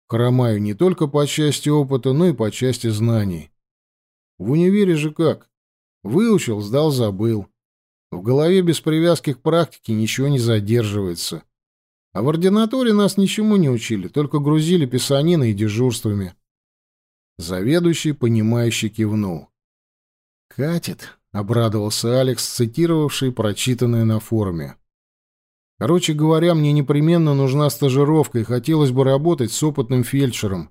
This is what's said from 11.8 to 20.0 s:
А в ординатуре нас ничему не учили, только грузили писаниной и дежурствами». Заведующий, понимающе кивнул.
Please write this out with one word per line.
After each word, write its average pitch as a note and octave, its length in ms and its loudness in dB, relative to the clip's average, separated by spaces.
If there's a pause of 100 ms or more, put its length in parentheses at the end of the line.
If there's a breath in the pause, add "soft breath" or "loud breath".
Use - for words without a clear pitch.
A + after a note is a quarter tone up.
А - 80 -6
в A#2+ 80 0
ординатуре G#3+ 640 0
нас G3+ 240 2
ничему G#3 400 2
не D#3+ 140 4
учили, A2 380 -4
только D3 300 -2
грузили D#3 460 2
писаниной C#3 680 0
и - 20 0
дежурствами». G#2 800 -2 (1040)
Заведующий, C#3+ 720 0
понимающе A2+ 800 0
кивнул. G#2 580 -4 (1000)